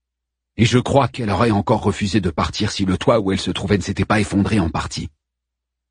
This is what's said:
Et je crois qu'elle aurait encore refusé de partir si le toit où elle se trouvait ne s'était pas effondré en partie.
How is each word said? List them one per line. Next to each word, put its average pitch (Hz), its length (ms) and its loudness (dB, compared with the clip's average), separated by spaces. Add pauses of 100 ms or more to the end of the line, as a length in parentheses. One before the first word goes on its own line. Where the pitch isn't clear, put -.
(580)
Et 107 80 6
je 117 120 2
crois 139 300 2
qu'elle 113 220 -6
aurait 107 220 2
encore 101 320 0
refusé 101 360 0
de 90 120 0
partir - 380 -4
si - 140 -4
le 92 140 0
toit 117 240 2
où 95 100 0
elle 95 80 0
se 92 120 -4
trouvait 98 260 0
ne 90 40 -2
s'était 95 220 -4
pas 107 160 0
effondré 101 400 0
en 80 100 0
partie. 82 400 -6 (800)